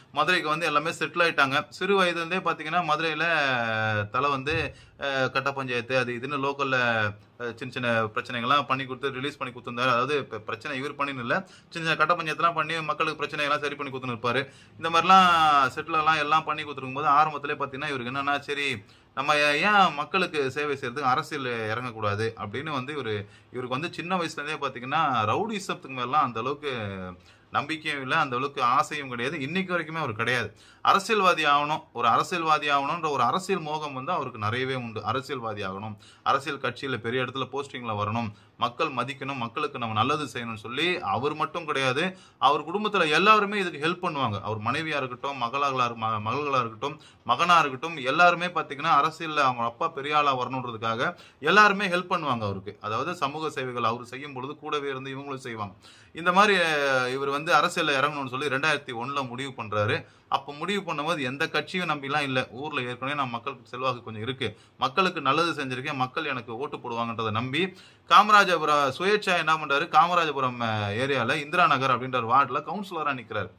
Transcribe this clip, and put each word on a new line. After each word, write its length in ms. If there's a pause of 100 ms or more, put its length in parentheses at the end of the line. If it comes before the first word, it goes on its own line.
(140)
மதுரைக்கு 340
வந்து 180
எல்லாமே 240
செட்டில் 340
ஆயிட்டாங்க. 320 (140)
சிறு 240
வயதுலேருந்தே 460
பாத்தீங்கன்னா 440
மதுரையில 400 (840)
தலை 200
வந்து, 260 (420)
அஹ், 320
கட்ட 220
பஞ்சாயத்து 440
அது 160
இதுன்னு 300
லோக்கல்ல, 340 (600)
அஹ், 180
சின்ன 180
சின்ன 160 (200)
பிரச்சனைகள்லாம் 600
பண்ணி 160
கொடுத்து 300
ரிலீஸ் 240
பண்ணி 140
கொடுத்துருந்தாரு. 400
அதாவது 260
இப்ப 240
பிரச்சனை 340
இவர் 220
பண்ணின்னு 260
இல்ல, 120 (280)
சின்ன 180
சின்ன 160
கட்ட 160
பஞ்சாயத்துலாம் 440
பண்ணி 240
மக்களுக்கு 400
பிரச்சனைகள்லாம் 420
சரி 140
பண்ணி 140
கொடுத்துன்னு 240
இருப்பாரு. 260 (340)
இந்த 140
மாதிரிலாம் 380 (420)
செட்டில் 300
எல்லாம், 220
எல்லாம் 220
பண்ணி 180
கொடுத்துருக்கும் 380
போது 120
ஆரம்பத்திலே 460
பாத்தீங்கன்னா 340
இவருக்கு 200
என்னன்னா, 300
சரி 260 (480)
நம்ம 180 (240)
ஏன் 360
மக்களுக்கு 460 (100)
சேவை 240
செய்யறதுக்கு 360
அரசியல் 380 (180)
இறங்கக்கூடாது 600 (120)
அப்படின்னு 320
வந்து 220
இவரு, 220 (360)
இவருக்கு 260
வந்து 160
சின்ன 240
வயசுலேருந்தே 420
பாத்தீங்கன்னா 440 (240)
ரவுடிசத்துக்கு 720
மேலாம் 280
அந்த 140
அளவுக்கு 320 (800)
நம்பிக்கையும் 500
இல்ல, 140
அந்த 200
அளவுக்கு 320
ஆசையும் 420
கிடையாது, 300
இன்னைக்கு 320
வரைக்குமே 300
அவர் 160
கிடையாது. 300 (360)
அரசியல்வாதி 600
ஆகணும், 380 (100)
ஒரு 160
அரசியல்வாதி 600
ஆகணும்ன்ற 420
ஒரு 120
அரசியல் 400
மோகம் 320
வந்து 180
அவருக்கு 260
நிறையவே 360
உண்டு. 300
அரசியல்வாதி 580
ஆகணும், 320 (280)
அரசியல் 380
கட்சியில 380
பெரிய 260
இடத்துல 240
போஸ்டிங்ல 480
வரணும், 320 (280)
மக்கள் 340
மதிக்கணும், 500
மக்களுக்கு 380
நம்ம 160
நல்லது 300
செய்யணும்னு 380
சொல்லி 240 (200)
அவர் 280
மட்டும் 320
கிடையாது, 380 (340)
அவர் 280
குடும்பத்துல 440
எல்லாருமே 480
இதுக்கு 240
ஹெல்ப் 220
பண்ணுவாங்க. 360
அவர் 200
மனைவியா 380
இருக்கட்டும், 400
மகளாக 380
இரு-, 220
ம-, 240
மகள்களா 380
இருக்கட்டும், 360 (300)
மகனா 320
இருக்கட்டும், 380 (100)
எல்லாருமே 420
பாத்தீங்கன்னா 460
அரசியல்ல 480
அவங்க 220
அப்பா 240
பெரிய 280
ஆளா 200
வரணுன்றதுக்காக 680 (400)
எல்லாருமே 460
ஹெல்ப் 240
பண்ணுவாங்க 320
அவருக்கு. 360
அதாவது 360
சமூக 340
சேவைகள் 400
அவர் 140
செய்யும் 300
பொழுது 220
கூடவே 340
இருந்து 200
இவங்களும் 360
செய்வாங்க. 280 (400)
இந்த 180
மாதிரி, 300
அஹ், 460
இவர் 220
வந்து 220
அரசியல்ல 400
இறங்கணும்னு 400
சொல்லி 160
ரெண்டாயிரத்தி 480
ஒண்ணுல 320
முடிவு 240
பண்றாரு. 440 (320)
அப்ப 240
முடிவு 300
பண்ணும்போது 400
எந்த 240
கட்சியும் 440
நம்பிலாம் 340
இல்ல. 140 (140)
ஊர்ல 300
ஏற்கனவே 340
நம்ம 160
மக்களுக்கு 380
செல்வாக்கு 320
கொஞ்சம் 200
இருக்கு, 260 (300)
மக்களுக்கு 420
நல்லது 340
செஞ்சிருக்கேன், 460
மக்கள் 240
எனக்கு 320
ஓட்டு 200
போடுவாங்கன்றதை 560
நம்பி 300 (480)
காமராஜபுரம் 800
சுயேட்சா 440
என்ன 180
பண்றாரு, 340
காமராஜபுரம், 760
அஹ், 340
ஏரியால 400
இந்திரா 300
நகர் 280
அப்படின்ற 240
ஒரு 120
வார்டுல 320
கவுன்சிலரா 520
நிக்கிறாரு. 440